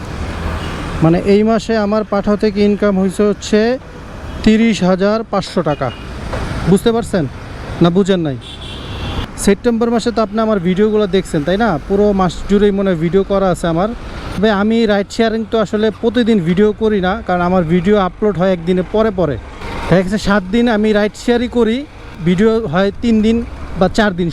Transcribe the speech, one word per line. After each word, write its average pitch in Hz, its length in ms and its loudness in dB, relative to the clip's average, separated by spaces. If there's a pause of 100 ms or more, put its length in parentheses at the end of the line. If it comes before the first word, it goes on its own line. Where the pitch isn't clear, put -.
(1040)
মানে 165 140 4 (160)
এই 208 160 6
মাসে 226 240 0 (120)
আমার 214 260 0
পাঠাও 202 320 0
থেকে 208 160 0 (100)
ইনকাম 208 320 2
হয়েছে 190 280 0
হচ্ছে 208 300 0 (840)
তিরিশ 220 340 4 (120)
হাজার 196 300 2 (120)
পাঁচশো 196 380 -2
টাকা। 139 180 -2 (840)
বুঝতে 196 260 4
পারছেন 202 280 -2 (580)
না 170 160 6
বুঝেন 190 300 2
নাই? 131 100 -4 (1040)
সেপ্টেম্বর 226 520 2
মাসে 233 200 -2
তো 226 100 0
আপনি 208 200 -4
আমার 214 220 0
ভিডিওগুলো 208 380 2 (100)
দেখছেন, 180 320 0
তাই 185 160 2
না? 226 60 2 (180)
পুরো 196 180 2 (140)
মাস 180 140 0 (160)
জুড়েই 202 280 4
মনে 196 120 0
হয় 170 160 0
ভিডিও 190 260 2
করা 196 220 2
আছে 185 200 -4
আমার। 185 160 0 (440)
তবে 202 160 0 (120)
আমি 220 160 2 (140)
রাইড 202 240 0
শেয়ারিং 226 260 0 (100)
তো 226 40 0 (100)
আসলে 214 220 0 (140)
প্রতিদিন 233 360 2 (120)
ভিডিও 202 200 4 (120)
করি 214 260 2
না, 185 60 0 (120)
কারণ 180 240 0
আমার 185 140 4 (100)
ভিডিও 185 220 4 (120)
আপলোড 208 320 -2
হয় 190 160 2
একদিনে 180 280 0 (100)
পরে 220 260 2
পরে। 143 160 0 (520)
দেখা 180 180 4
গেছে 196 220 -2
সাত 202 160 2 (100)
দিন 240 120 4 (100)
আমি 214 180 2
রাইড 208 300 0
শেয়ারই 240 340 0
করি, 226 200 2 (500)
ভিডিও 190 240 4 (220)
হয় 196 160 2 (140)
তিন 233 120 2 (100)
দিন 226 120 2 (420)
বা 185 80 4 (100)
চার 208 220 4
দিন 175 140 0